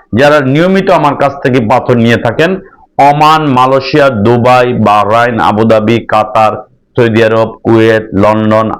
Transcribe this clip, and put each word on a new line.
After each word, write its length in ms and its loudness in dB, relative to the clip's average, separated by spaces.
যারা 200 2
নিয়মিত 500 0
আমার 260 0
কাছ 180 -2
থেকে 160 0
পাথর 260 0
নিয়ে 200 2
থাকেন, 360 -2
ওমান, 500 2
মালয়েশিয়া, 600 0
দুবাই, 640 2
বাহরাইন, 680 0
আবুধাবি, 640 0
কাতার, 480 0
সৌদি 280 0
আরব, 260 0
কুয়েত, 400 2
লন্ডন, 680 0